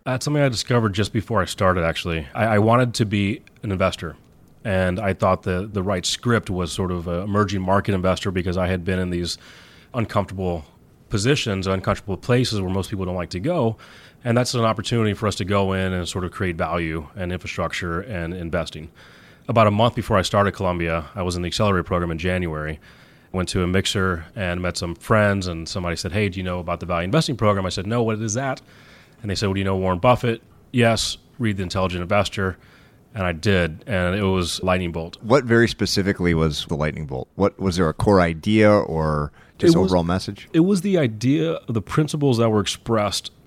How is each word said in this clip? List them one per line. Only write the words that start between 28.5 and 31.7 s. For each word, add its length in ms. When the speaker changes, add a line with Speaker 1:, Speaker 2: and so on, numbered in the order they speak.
Speaker 1:
And 100
they 40
said, 100
"Well, 80
do 60
you 60
know 120
Warren 220
Buffett?" 440
"Yes." 440
"Read 180
The 80
Intelligent 380